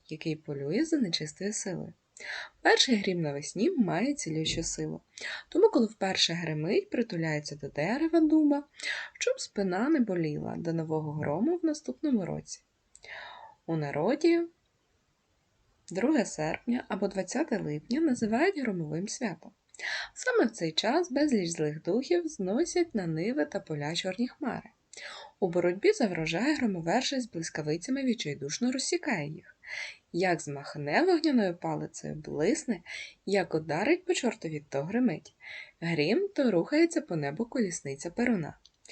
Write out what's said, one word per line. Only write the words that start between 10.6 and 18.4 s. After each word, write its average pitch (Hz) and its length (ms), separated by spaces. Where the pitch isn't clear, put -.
нового 156 380
грому 156 460
в 339 80
наступному 262 600
році. 151 340
У 165 100
народі 226 640
друге 226 340
серпня - 600
або 202 200
двадцяте 196 500
липня 160 440
називають 285 580